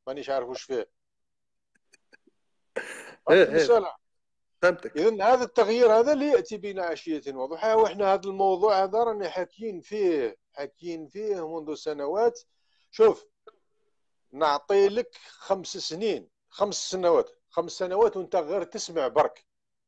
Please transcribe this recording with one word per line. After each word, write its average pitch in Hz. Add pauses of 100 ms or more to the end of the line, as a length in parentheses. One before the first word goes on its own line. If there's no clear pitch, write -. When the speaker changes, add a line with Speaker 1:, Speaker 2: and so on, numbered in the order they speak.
Speaker 1:
مانيش 135
عارف 131
واش 123
فيه. 120 (2500)
Speaker 2:
إيه، 185
Speaker 1:
فهمت -
Speaker 2:
إيه. 156
Speaker 1:
المسألة؟ 185 (640)
Speaker 2:
فهمتك. 175
Speaker 1:
إذن 202
هذا 247
التغيير 226
هذا 277
اللي 285
يأتي 220
بنا 190
عشية 160
وضحاها، 143
وإحنا 196
هذا 190
الموضوع 190
هذا 208
راني 208
حاكيين 185
فيه، 160 (160)
حاكيين 160
فيه 180
منذ 151
سنوات. 156 (500)
شوف، 220 (1040)
نعطي 160
لك 202 (120)
خمس 190
سنين، 165 (200)
خمس 196
سنوات، 175 (200)
خمس 165
سنوات 196
وأنت 185
غير 175
تسمع 165
برك. 135 (420)